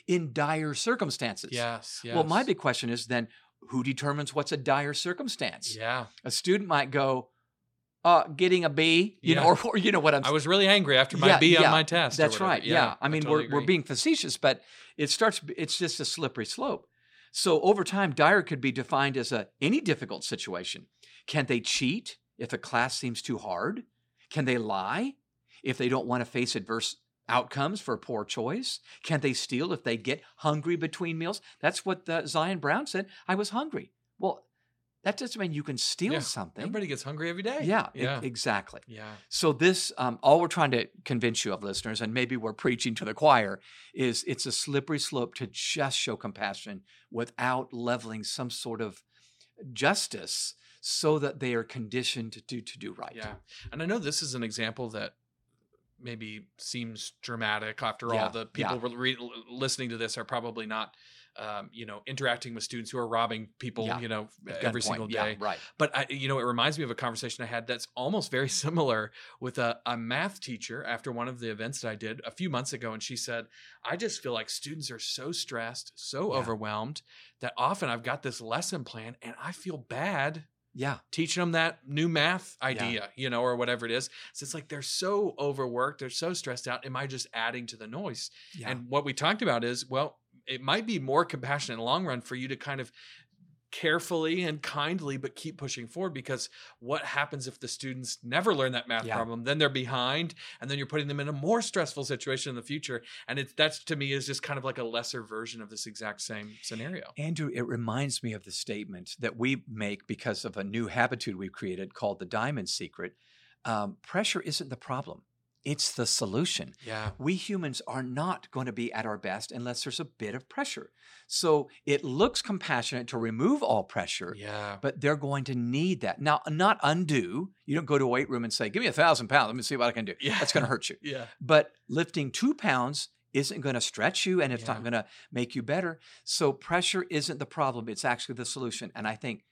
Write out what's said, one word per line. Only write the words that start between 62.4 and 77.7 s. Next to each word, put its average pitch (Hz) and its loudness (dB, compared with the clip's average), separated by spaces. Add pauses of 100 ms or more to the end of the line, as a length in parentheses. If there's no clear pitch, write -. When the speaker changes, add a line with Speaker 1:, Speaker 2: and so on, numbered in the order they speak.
Speaker 2:
with 113 -8
students 117 -8
who 127 -6
are 120 -2
robbing 113 0 (100)
people, 117 -4
Speaker 1:
Yeah. 117 -2
Speaker 2:
you 117 -8
know, 110 -4 (180)
Speaker 1:
At - -8
Speaker 2:
every 117 0
Speaker 1:
gunpoint. 107 -4
Speaker 2:
single 104 -2
Speaker 1:
Yeah, 107 0
Speaker 2:
day. 107 -2
Speaker 1:
right. 101 -2 (180)
Speaker 2:
But 151 2
I, 135 2
you 135 -2
know, 135 2
it 120 -2
reminds 123 2
me 156 -2
of 117 -4
a 113 -4
conversation 120 -4
I 113 -8
had 117 -6
that's 120 -4
almost 165 0
very 131 2
<laughs> - -2
similar 135 2 (300)
with 123 -6
a, 120 0
a 120 -2
math 135 -2
teacher 113 -10
after 117 -4
one 117 -4
of 127 -10
the 113 -4
events 110 -6
that 120 -4
I 107 -6
did 113 -8
a 113 -10
few 185 -4
months 131 -2
ago. 117 -6
And 110 -10
she 123 -8
said, 117 -6 (360)
"I 135 -4
just 214 -6
feel 131 -4
like 110 -4
students 143 -8
are 113 -12
so 135 -6
stressed, 120 -6
so 165 -4
Speaker 1:
Yeah. 135 0
Speaker 2:
overwhelmed 110 -4 (400)
that 120 -4
often 151 0